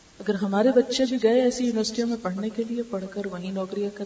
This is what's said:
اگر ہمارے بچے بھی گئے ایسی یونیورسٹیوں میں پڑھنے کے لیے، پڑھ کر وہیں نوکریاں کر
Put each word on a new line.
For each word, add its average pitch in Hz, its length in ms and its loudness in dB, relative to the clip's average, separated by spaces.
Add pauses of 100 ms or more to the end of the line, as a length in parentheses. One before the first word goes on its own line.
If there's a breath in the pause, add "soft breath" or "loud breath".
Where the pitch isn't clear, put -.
(180)
اگر 202 160 -2
ہمارے 196 360 2
بچے 247 340 4
بھی 254 180 0
گئے 233 200 6
ایسی 247 220 2
یونیورسٹیوں 233 440 0
میں 233 140 -2
پڑھنے 196 280 -4
کے 226 180 -2
لیے، 233 140 -2
پڑھ 190 280 -6
کر 202 160 -6
وہیں 185 260 -8
نوکریاں 196 420 -4
کر 208 120 -8